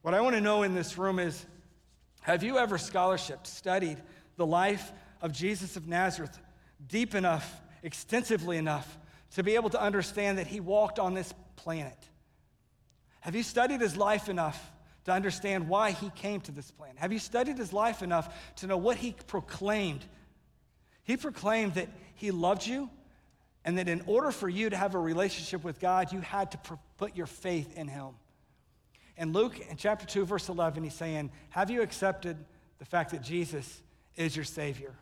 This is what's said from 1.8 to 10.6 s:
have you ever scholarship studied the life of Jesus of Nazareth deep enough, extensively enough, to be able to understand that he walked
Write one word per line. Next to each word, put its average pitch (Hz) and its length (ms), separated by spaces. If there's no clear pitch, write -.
have 170 220
you 254 160
ever 208 180
scholarship 180 680
studied 180 500
the 175 80
life 185 460
of 165 120
Jesus 180 420
of 165 120
Nazareth 175 520
deep 226 280
enough, 175 460
extensively 175 760
enough, 151 400
to 190 120
be 214 120
able 226 160
to 220 100
understand 202 560
that 170 100
he 196 120
walked 208 400